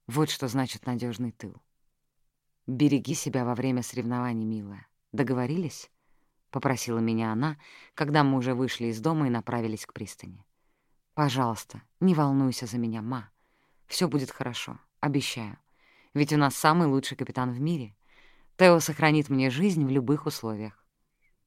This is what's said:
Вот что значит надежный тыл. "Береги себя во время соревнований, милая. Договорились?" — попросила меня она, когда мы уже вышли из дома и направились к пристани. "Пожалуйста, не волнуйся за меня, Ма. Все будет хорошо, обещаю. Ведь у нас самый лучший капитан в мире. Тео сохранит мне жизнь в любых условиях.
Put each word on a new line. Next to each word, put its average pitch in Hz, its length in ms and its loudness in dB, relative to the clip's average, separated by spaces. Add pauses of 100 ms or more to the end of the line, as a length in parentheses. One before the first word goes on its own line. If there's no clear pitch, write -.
Вот 147 240 0
что - 160 -6
значит 123 400 -4
надежный 120 440 -4
тыл. 92 300 -16 (1040)
"Береги 135 480 2
себя 131 320 -4
во 120 80 0
время 127 300 -2
соревнований, 120 600 -4
милая. 104 420 -8 (240)
Договорились?" — 131 800 -2 (580)
попросила 123 500 -2
меня 113 320 0
она, 147 260 -2 (360)
когда 147 300 2
мы 135 140 4
уже 123 180 0
вышли 120 320 -2
из 113 120 -4
дома 151 280 0
и - 20 2
направились 113 560 -4
к - 80 -20
пристани. 95 500 -14 (720)
"Пожалуйста, 123 680 -2 (160)
не 185 160 6
волнуйся 135 500 2
за 117 140 -4
меня, 113 240 -4
Ма. 120 260 -8 (560)
Все - 220 -2
будет 139 240 -2
хорошо, 123 480 -8 (220)
обещаю. 127 560 -2 (580)
Ведь 147 180 2
у 151 40 4
нас 143 180 4
самый 160 320 4
лучший 135 300 0
капитан 127 340 -4
в 123 80 -6
мире. 143 360 -4 (640)
Тео 175 220 10
сохранит 151 500 2
мне 135 200 2
жизнь 160 360 2
в 131 40 0
любых 139 360 0
условиях. 110 580 -8 (640)